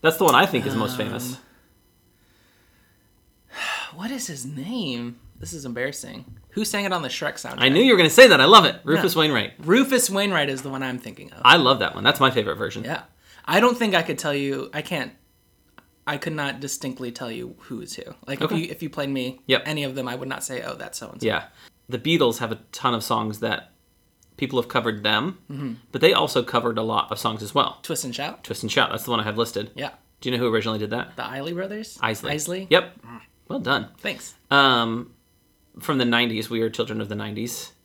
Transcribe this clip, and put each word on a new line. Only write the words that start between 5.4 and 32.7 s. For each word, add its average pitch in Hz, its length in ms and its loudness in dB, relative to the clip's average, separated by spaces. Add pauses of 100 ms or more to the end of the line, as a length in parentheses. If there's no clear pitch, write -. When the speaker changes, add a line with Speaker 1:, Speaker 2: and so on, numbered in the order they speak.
Speaker 2:
is 151 120 -12
embarrassing. 127 600 -8 (260)
Who 214 140 -4
sang 202 200 -4
it 190 80 -2
on 175 100 -2
the 135 60 -6
Shrek 147 260 -4
soundtrack? 123 260 -12
Speaker 1:
I 123 80 6
knew 156 140 6
you 262 100 8
were 214 40 8
gonna 165 140 6
say 247 180 12
that. 156 120 8
I 131 40 8
love 190 200 10
it. 139 120 2
Speaker 2:
Yeah. - 80 -18
Speaker 1:
Rufus 160 320 2
Wainwright. 143 420 0
Speaker 2:
Rufus 247 500 4
Wainwright 190 400 0
is 135 140 -6
the 139 80 -8
one 135 120 -6
I'm 127 160 -6
thinking - 340 -16
of. - 120 -18
Speaker 1:
I 135 120 10
love 131 240 4
that 90 140 -2
one. 95 100 -8
That's 139 160 2
my 131 100 6
favorite 107 260 -2
version. 104 280 -6
Speaker 2:
Yeah. 147 180 -8 (420)
I 175 160 2
don't 240 160 4
think 220 180 0
I 165 80 4
could 147 160 -4
tell 147 160 -2
you, 139 380 -4
I 151 100 -8
can't, 135 300 -6 (960)
I 147 100 -4
could 156 160 -6
not 139 280 -6
distinctly 131 520 -8
tell 120 180 -12
you 120 300 -12
who 110 200 -12
is - 140 -14
who. - 80 -14 (240)
Like, 139 140 -8
Speaker 1:
Okay. 160 140 -2
Speaker 2:
if 160 60 0
you, 170 100 -6
if - 120 -12
you 156 80 -8
played 139 200 -6
me 131 360 -6
Speaker 1:
Yep. 131 200 2
Speaker 2:
any 151 180 -4
of 131 100 -8
them, 127 140 -6
I 120 60 -8
would 127 140 -10
not - 160 -8
say, 127 180 -10
"Oh, - 140 -10
that's - 220 -14
so-and-so." - 280 -10
Speaker 1:
Yeah. 101 180 -2 (440)
The 123 100 -8
Beatles 139 400 2
have 113 140 -4
a 110 80 -10 (120)
ton 123 220 -2
of 107 100 -4
songs 110 360 -4
that - 320 -6 (680)
people 131 220 -2
have - 100 -4
covered 110 320 -2
them, 107 360 0 (120)
Speaker 2:
Mm-hmm. 139 220 -8 (200)
Speaker 1:
but 135 80 -4
they 156 140 6
also 139 280 2
covered 123 360 -2
a 110 40 -4
lot 110 300 -2
of - 60 -6
songs 110 240 -4
as 104 120 -12
well. - 280 0
Speaker 2:
Twist - 220 -6
and 123 100 -10
Shout? - 300 -10
Speaker 1:
Twist - 180 -8
and 107 100 -4
Shout. - 180 2
That's - 140 -6
the 123 60 -6
one 117 100 0
I 107 40 -4
have 104 120 -4
listed. 107 380 -4
Speaker 2:
Yeah. 135 160 -8 (300)
Speaker 1:
Do 123 100 -6
you 123 60 -2
know 117 60 -2
who 123 100 2
originally 110 260 -2
did 104 120 -6
that? - 260 -6
Speaker 2:
The 123 100 -8
Isley 139 260 -10
Brothers? 196 480 -10
Speaker 1:
Isley. 113 320 -2
Speaker 2:
Isley? 170 380 -6